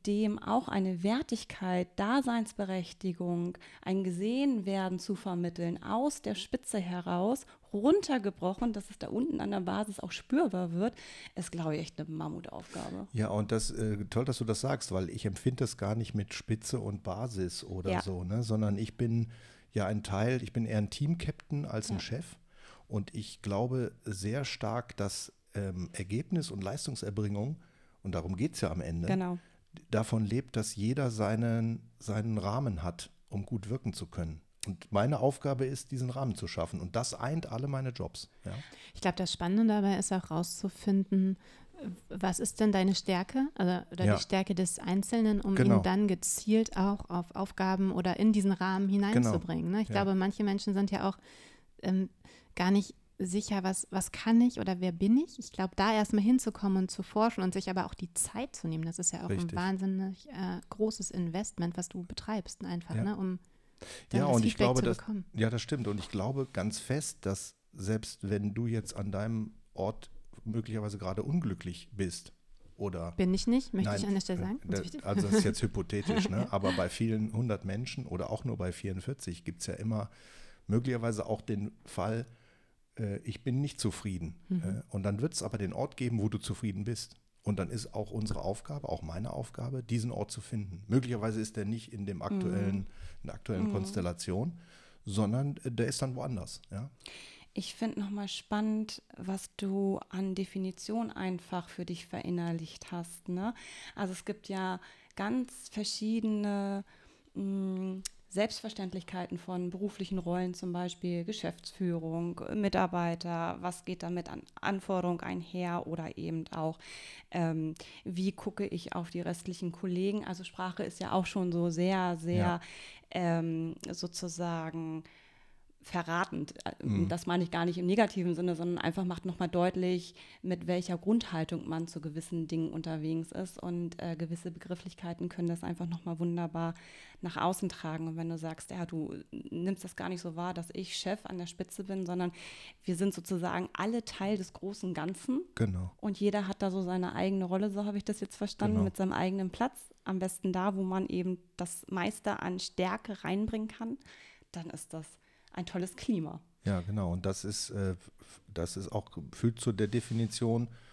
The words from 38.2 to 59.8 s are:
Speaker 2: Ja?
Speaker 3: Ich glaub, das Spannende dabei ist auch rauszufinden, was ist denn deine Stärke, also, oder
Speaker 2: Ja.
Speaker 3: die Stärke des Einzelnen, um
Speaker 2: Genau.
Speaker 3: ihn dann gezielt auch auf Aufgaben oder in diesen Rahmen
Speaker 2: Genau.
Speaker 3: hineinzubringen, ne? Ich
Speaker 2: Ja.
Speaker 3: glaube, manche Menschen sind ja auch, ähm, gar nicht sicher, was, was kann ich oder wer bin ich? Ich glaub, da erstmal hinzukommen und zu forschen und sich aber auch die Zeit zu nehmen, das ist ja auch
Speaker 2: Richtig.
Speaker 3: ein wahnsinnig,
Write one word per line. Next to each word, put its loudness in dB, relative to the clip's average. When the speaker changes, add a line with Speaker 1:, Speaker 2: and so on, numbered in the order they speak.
Speaker 2:
Ja? -6
Speaker 3:
Ich -14
glaub, 2
das 0
Spannende 6
dabei 6
ist 2
auch 0
rauszufinden, 2
was 0
ist -2
denn 8
deine 8
Stärke, 2
also, 2
oder 0
Speaker 2:
Ja. 8
Speaker 3:
die 0
Stärke 2
des 2
Einzelnen, 4
um 2
Speaker 2:
Genau. 8
Speaker 3:
ihn 4
dann 6
gezielt 2
auch 2
auf -4
Aufgaben 2
oder 2
in 8
diesen 6
Rahmen 2
Speaker 2:
Genau. 4
Speaker 3:
hineinzubringen, 4
ne? 2
Ich 0
Speaker 2:
Ja. 0
Speaker 3:
glaube, 4
manche 2
Menschen 2
sind 4
ja 2
auch, -2
ähm, 2
gar 4
nicht 4
sicher, 0
was, 0
was 0
kann 6
ich 6
oder 0
wer 2
bin 6
ich? 2
Ich -12
glaub, -2
da 6
erstmal 4
hinzukommen 4
und 2
zu -6
forschen 2
und 2
sich -2
aber 0
auch -8
die -8
Zeit -4
zu -4
nehmen, -2
das -6
ist 0
ja -4
auch -2
Speaker 2:
Richtig. 0
Speaker 3:
ein -2
wahnsinnig, 0